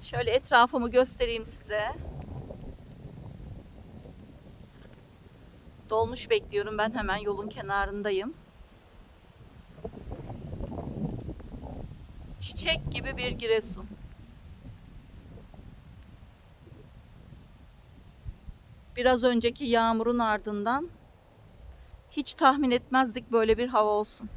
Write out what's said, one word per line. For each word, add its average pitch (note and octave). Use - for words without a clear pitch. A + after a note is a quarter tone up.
Şöyle A#3+
etrafımı B3+
göstereyim A#3+
size. G#3+
Dolmuş A3+
bekliyorum. G#3
Ben A3
hemen G#3
yolun G#3
kenarındayım. G3+
Çiçek -
gibi B3
bir B3
Giresun. A3
Biraz B3
önceki A#3+
yağmurun A3+
ardından G#3+
hiç -
tahmin C#4
etmezdik B3+
böyle A3
bir B3
hava G#3+
olsun. G#3+